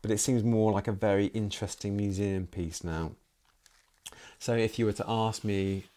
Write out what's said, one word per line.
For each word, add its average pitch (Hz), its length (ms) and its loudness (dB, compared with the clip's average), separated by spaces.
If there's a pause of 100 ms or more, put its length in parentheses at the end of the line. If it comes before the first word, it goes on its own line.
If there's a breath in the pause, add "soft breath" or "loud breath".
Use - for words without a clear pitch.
but 107 80 -6
it 104 100 0
seems 120 240 2
more 110 280 4
like 98 160 0
a 117 40 -2
very 101 360 2
interesting 101 680 -4
museum 98 520 -2
piece 85 360 -8
now. 82 280 -4 (1300 loud breath)
So 117 160 0
if 110 240 2
you 113 60 4
were 104 80 2
to - 140 -4
ask 110 360 0
me 98 400 0 (140)